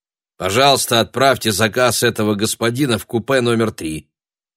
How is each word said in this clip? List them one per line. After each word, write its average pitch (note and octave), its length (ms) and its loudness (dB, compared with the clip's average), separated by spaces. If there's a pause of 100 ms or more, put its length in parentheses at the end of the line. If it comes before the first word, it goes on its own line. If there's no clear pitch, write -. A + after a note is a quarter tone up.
(380)
«Пожалуйста, A#2 640 2
отправьте A#2+ 520 0
заказ A2+ 500 0
этого G#2+ 320 0
господина A#2 600 -2
в A2 80 -10
купе B2 380 -2
номер A2+ 280 0
три. D#2 380 -10 (480)